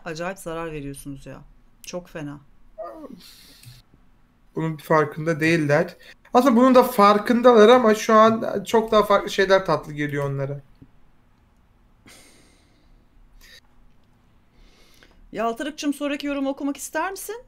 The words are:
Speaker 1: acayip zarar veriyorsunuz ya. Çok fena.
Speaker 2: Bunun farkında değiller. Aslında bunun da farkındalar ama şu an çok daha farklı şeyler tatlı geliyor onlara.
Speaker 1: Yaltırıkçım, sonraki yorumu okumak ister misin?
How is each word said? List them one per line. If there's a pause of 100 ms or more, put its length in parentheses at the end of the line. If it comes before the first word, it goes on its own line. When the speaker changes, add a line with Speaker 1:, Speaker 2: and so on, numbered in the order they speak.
Speaker 1:
acayip
zarar
veriyorsunuz
ya. (440)
Çok
fena. (2250)
Speaker 2:
Bunun
farkında
değiller. (380)
Aslında
bunun
da
farkındalar
ama
şu
an
çok
daha
farklı
şeyler
tatlı
geliyor
onlara. (4000)
Speaker 1:
Yaltırıkçım,
sonraki
yorumu
okumak
ister
misin? (120)